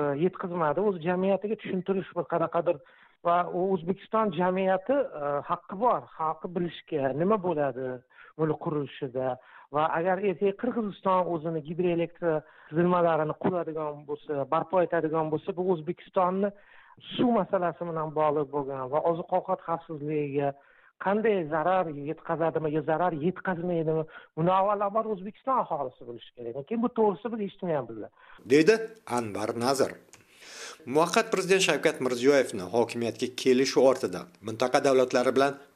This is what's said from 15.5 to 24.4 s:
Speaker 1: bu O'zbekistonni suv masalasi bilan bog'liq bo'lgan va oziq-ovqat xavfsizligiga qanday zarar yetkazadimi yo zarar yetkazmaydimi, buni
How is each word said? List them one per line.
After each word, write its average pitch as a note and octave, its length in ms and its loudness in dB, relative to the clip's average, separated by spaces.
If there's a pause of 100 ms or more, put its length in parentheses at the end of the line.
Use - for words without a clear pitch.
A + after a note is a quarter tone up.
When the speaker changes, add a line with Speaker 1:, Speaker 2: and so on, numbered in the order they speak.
Speaker 1:
bu F3+ 200 -4
O'zbekistonni F3+ 800 -2 (540)
suv - 320 0
masalasi F3+ 480 0
bilan D#3+ 320 -6
bog'liq D3+ 320 2
bo'lgan C3+ 420 -4
va D3 140 0
oziq-ovqat F3+ 640 -2
xavfsizligiga D3 840 -2 (480)
qanday G3+ 480 2
zarar E3 500 0
yetkazadimi D#3+ 720 -2
yo D#3 80 2
zarar D#3+ 320 2
yetkazmaydimi, E3 880 0 (300)
buni E3 180 2